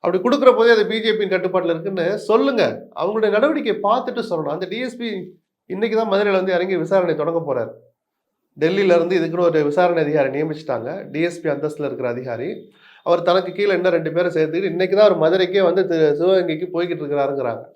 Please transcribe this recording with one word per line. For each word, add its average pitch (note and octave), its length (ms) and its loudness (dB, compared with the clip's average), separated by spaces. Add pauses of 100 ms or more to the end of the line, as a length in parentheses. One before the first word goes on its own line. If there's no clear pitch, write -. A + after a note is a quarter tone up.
அப்படி F3 140 0
கொடுக்குற B3+ 380 4
போதே A#3 140 4
அது G#3+ 160 4
பி G#3+ 140 -4
ஜே A3 100 0
பியின் G#3 200 -2
கட்டுப்பாட்டுல F#3 400 -2
இருக்குன்னு F#3 480 -4
சொல்லுங்க. A#3+ 440 2 (340)
அவங்களுடைய G#3+ 340 0
நடவடிக்கையை A3+ 520 0
பார்த்துட்டு A#3 480 -2
சொல்லணும். D#3 240 -4
அந்த F3+ 120 -6
டி G#3+ 120 -8
எஸ் B3 180 -8
பி A#3+ 120 -6 (580)
இன்னைக்கு G#3+ 300 -2
தான் A3+ 160 0
மதுரையில G3+ 200 2
வந்து F#3+ 200 0
இறங்கி F#3 240 0
விசாரணை F3 380 0
தொடங்க D3+ 400 -2
போறாரு. A2+ 180 -4 (880)
டெல்லியில F3 360 4
இருந்து F3 220 2
இதுக்குன்னு E3 220 -2
ஒரு D#3+ 240 4
விசாரணை E3+ 380 2
அதிகாரி D3 260 2
நியமிச்சிட்டாங்க, C#3+ 840 -6
டி D3 100 -4
எஸ் E3+ 200 -2
பி D#3+ 80 -4
அந்தஸ்துல D3 360 -4
இருக்கிற B2+ 240 -4
அதிகாரி. B2 400 -6 (540)
அவர் E3+ 200 2
தனக்கு F3+ 300 2
கீழே G3+ 220 0
இன்னும் F3 180 2
ரெண்டு D#3+ 200 -2
பேரை F3 180 0
சேர்த்துக்கிட்டு E3 440 -2
இன்னைக்கு F#3 220 0
தான் G#3 140 8
அவர் E3 120 2
மதுரைக்கே F#3 400 2
வந்து F3+ 260 2
தி-, D#3 300 2
சிவகங்கைக்கு F3 540 0
போய்கிட்டு E3+ 300 -4
இருக்கிறாருங்கிறாங்க. C#3 600 -4 (120)